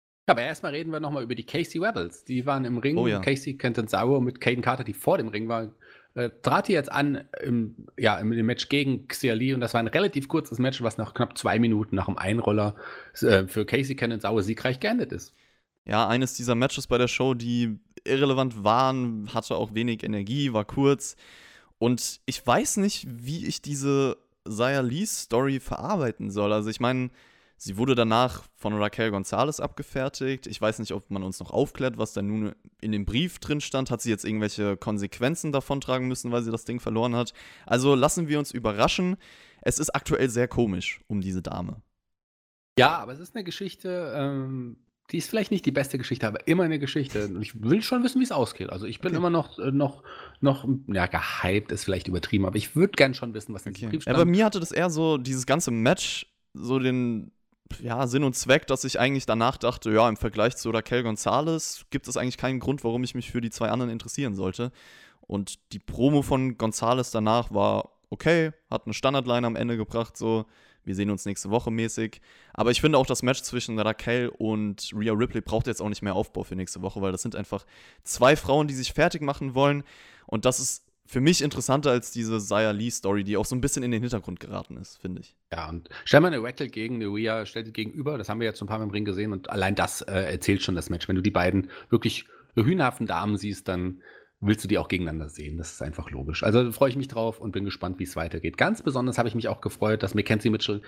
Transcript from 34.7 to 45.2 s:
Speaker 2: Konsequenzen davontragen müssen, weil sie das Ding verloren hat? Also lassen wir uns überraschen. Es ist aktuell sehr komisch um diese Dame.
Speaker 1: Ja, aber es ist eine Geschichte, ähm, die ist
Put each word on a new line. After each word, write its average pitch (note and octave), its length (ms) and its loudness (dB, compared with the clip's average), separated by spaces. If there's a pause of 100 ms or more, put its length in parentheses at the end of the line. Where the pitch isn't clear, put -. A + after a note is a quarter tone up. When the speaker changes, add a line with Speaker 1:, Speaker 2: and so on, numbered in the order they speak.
Speaker 2:
Konsequenzen A#2+ 760 -2
davontragen C3 560 -2
müssen, B2 240 -4
weil A#2+ 100 0
sie A2+ 80 -4
das A2 140 -4
Ding A#2+ 160 -6
verloren A2+ 340 0
hat? A#2+ 180 -2 (320)
Also C3 300 4
lassen D3 320 4
wir D3 140 0
uns C#3 100 -6
überraschen. A#2+ 640 2 (460)
Es - 160 0
ist D3+ 120 -2
aktuell C3+ 400 2
sehr A#2+ 180 2
komisch G2 580 -2
um G#2 140 -2
diese F#2 220 -2
Dame. F#2+ 400 -8 (960)
Speaker 1:
Ja, D3+ 200 8
aber A#2 140 -10
es D3 80 -14
ist F3+ 140 -18
eine G#3+ 100 -6
Geschichte, F3+ 720 -6
ähm, C3+ 600 -4 (360)
die F3 60 -2
ist - 120 -4